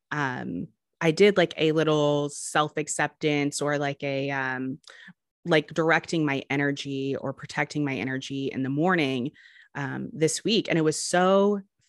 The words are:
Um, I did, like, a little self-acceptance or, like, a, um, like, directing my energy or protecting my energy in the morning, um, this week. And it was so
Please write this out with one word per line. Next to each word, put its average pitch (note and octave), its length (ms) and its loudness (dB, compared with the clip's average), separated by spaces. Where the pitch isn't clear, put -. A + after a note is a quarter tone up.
Um, C3 580 -4
I E3 100 4
did, G3 260 6
like, E3+ 200 4
a D#3 160 2
little D3+ 580 2
self-acceptance D3 1300 -2
or, D3 180 0
like, C#3+ 240 -4
a, C#3 280 -4
um, C3 480 -6
like, D#3+ 300 2
directing D#3+ 500 2
my C#3 260 0
energy C#3 640 -2
or - 180 -4
protecting D3 520 -4
my C3+ 100 -2
energy C3 520 -4
in C3 160 -4
the C3 80 -2
morning, D3 600 0
um, C3 380 -6
this D#3 320 0
week. G3+ 240 0
And E3 100 2
it D#3+ 40 2
was D#3 180 0
so G3 600 2